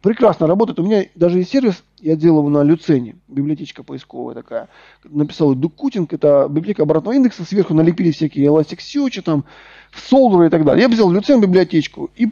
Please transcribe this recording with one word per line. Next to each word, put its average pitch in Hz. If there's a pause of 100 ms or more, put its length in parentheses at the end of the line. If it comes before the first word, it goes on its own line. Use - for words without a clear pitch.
Прекрасно 196
работает. 196
У -
меня 202 (100)
даже 175
есть 185
сервис, 262 (180)
я 160
делал 160
его 147
на 147
Люцене, 143 (100)
библиотечка 143
поисковая 123
такая. 117 (340)
Написал 147
Дук 143
Кутинг, 214
это 143
библиотека 170
обратного 160
индекса, 254
сверху 185
налепили 165
всякие 143
Elasticsearch, 175
там, 147 (680)
Solr 214
и 147
так 156
далее. 175
Я 254
взял 220
Люцен 208
библиотечку 175
и 226